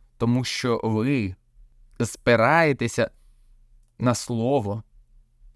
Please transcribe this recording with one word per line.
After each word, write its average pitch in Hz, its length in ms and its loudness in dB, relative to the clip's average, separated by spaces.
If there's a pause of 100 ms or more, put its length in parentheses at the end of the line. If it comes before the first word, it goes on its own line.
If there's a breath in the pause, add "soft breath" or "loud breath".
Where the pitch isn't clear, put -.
(160)
тому 123 280 0
що - 400 -2
ви 110 500 0 (720)
спираєтеся 120 1040 2 (880)
на 120 160 2
слово 113 680 -4 (720)